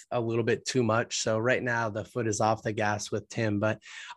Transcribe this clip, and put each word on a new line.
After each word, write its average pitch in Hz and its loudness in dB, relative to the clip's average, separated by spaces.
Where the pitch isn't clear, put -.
a 120 0
little 113 0
bit 110 0
too 127 0
much. 113 2
So 110 2
right 120 2
now 117 -2
the 101 -6
foot 117 -4
is 107 0
off 110 2
the 113 -2
gas 104 -2
with 104 -6
Tim, 104 0
but 107 0